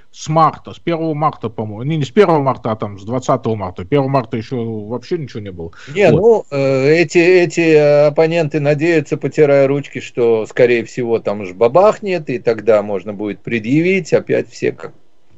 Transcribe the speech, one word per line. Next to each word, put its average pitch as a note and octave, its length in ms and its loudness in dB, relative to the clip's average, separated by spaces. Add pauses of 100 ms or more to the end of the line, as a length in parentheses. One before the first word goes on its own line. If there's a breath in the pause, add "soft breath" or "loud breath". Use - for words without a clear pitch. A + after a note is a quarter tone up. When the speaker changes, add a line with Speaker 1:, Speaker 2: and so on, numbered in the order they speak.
(100)
Speaker 1:
с - 200 -18
марта, D#3 420 0
с - 60 -18
первого D#3+ 360 -4
марта, D3 360 -4
по-моему. A2 320 -10
Не, D#3 160 -4
не C#3 60 -2
с - 60 -12
первого F3 320 4
марта, B2 300 -2
а G#2+ 40 -4
там G2+ 220 -10
с G2 60 -16
двадцатого B2 520 -2
марта. F#2+ 280 -10
Первого C3+ 240 0
марта C3 300 -2
еще A#2 260 -8
вообще A2+ 540 -8
ничего A#2+ 240 -12
не G2 100 -14
было. E2+ 180 -12 (240 loud breath)
Speaker 2:
Не, F#3 160 4
Speaker 1:
Вот. D3+ 100 4
Speaker 2:
ну, A3 300 4
э, C3+ 380 0 (140)
эти, E3 160 0
эти, F3 420 4
э, D3+ 460 6
оппоненты D#3+ 540 0
надеются, D3+ 580 0
потирая C#3 500 2
ручки, C#3 320 -6
что, A#2 460 0
скорее A#2+ 400 2
всего, A#2 320 -4
там G#2 260 -6
ж F2+ 80 -10
бабахнет, E3+ 800 0
и B2 80 -4
тогда A2 440 0
можно G#2 300 -6
будет G2+ 280 -8
предъявить D3+ 720 -2
опять A#2+ 360 -2
все - 220 -4
как - 200 -14 (460)